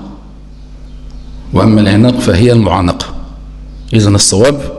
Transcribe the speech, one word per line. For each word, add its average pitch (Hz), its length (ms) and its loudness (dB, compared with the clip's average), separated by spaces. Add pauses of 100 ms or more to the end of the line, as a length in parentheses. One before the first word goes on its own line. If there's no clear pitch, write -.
(1500)
وأما 107 280 4
العناق 104 380 2
فهي 110 320 4
المعانقة. 92 540 2 (880)
إذن 104 220 4
الصواب: 123 460 2 (180)